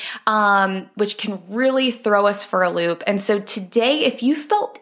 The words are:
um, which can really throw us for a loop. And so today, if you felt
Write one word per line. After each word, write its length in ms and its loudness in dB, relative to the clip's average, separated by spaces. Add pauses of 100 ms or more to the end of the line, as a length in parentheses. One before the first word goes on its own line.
(280)
um, 680 2
which 220 -2
can 320 -8
really 420 0
throw 360 2
us 160 0
for 200 0
a 60 2
loop. 380 -2
And 120 0
so 200 0
today, 680 0
if 160 -2
you 140 2
felt 460 -2